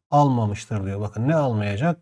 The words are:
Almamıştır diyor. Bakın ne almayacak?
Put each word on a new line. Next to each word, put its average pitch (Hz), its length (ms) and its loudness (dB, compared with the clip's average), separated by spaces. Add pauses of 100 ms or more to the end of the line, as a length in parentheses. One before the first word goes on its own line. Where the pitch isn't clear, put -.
(120)
Almamıştır 117 760 0
diyor. 98 160 -4
Bakın 110 260 -4
ne 160 80 2
almayacak? 120 680 0